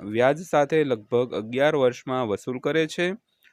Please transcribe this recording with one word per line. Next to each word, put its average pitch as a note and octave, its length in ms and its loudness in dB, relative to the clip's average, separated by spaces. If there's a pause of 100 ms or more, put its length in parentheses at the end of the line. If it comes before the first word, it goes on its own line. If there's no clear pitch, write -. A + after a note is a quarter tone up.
વ્યાજ A#2+ 380 2
સાથે D#3 420 2
લગભગ A#2+ 500 -2
અગિયાર B2 420 0
વર્ષમાં B2+ 520 0
વસૂલ B2 320 -4
કરે D#3 280 0
છે, F3 260 -2 (400)